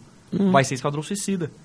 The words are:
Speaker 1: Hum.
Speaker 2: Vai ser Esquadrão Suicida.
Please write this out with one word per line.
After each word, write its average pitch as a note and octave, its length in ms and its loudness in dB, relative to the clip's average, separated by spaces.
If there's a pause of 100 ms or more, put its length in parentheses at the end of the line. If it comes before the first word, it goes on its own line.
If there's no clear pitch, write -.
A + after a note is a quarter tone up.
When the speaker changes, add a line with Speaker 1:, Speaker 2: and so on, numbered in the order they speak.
(320)
Speaker 1:
Hum. G3 180 2
Speaker 2:
Vai C#3 140 6
ser C#3 100 -4
Esquadrão C#3+ 280 -4
Suicida. G3 480 -4 (140)